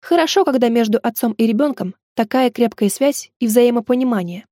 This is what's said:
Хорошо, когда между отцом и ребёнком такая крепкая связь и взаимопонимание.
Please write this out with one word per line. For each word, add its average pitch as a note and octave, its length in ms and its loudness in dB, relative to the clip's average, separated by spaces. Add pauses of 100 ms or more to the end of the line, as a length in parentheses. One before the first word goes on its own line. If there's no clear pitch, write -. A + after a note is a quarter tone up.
Хорошо, E4+ 460 0
когда B3 240 0
между A3+ 320 0
отцом A#3 300 -4
и A3+ 140 0
ребёнком A3 480 -2 (200)
такая B3 360 0
крепкая A#3 380 0
связь - 420 -2 (100)
и A#3+ 60 -2
взаимопонимание. A#3 1040 0